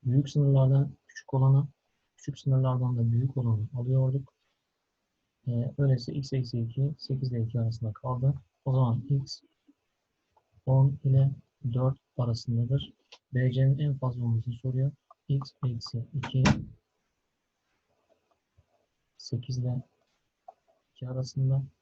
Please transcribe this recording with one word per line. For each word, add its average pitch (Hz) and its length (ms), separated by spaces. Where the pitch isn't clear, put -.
Büyük 131 260
sınırlardan 139 640
küçük - 260
olanı, 135 340
küçük - 220
sınırlardan 127 580
da 117 140
büyük 131 260
olanı 113 380
alıyorduk. 131 580
Ee, 120 300
öyleyse 135 360
x 139 200
eksi 127 260
iki, 135 380
sekiz 131 340
ile 120 120
iki 117 160
arasında 113 340
kaldı. 127 400
O 131 80
zaman 120 360
x 139 320
on 135 380
ile 135 280
dört 131 240
arasındadır. 120 760
B 127 180
C'nin 135 280
en 147 180
fazla 123 260
olmasını 117 300
soruyor. 131 380
X 139 240
eksi 117 480
iki, 131 300
sekiz - 400
ile 123 260
iki 127 140
arasında. 135 540